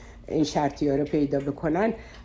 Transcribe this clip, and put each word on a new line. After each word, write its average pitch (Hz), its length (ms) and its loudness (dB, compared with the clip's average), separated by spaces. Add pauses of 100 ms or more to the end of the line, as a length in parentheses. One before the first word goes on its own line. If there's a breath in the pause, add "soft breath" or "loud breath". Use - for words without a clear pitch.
(280 loud breath)
این 156 160 2
شرطی‌ها 143 520 2
رو 147 80 2
پیدا 143 360 2
بکنن، 165 540 0 (320 loud breath)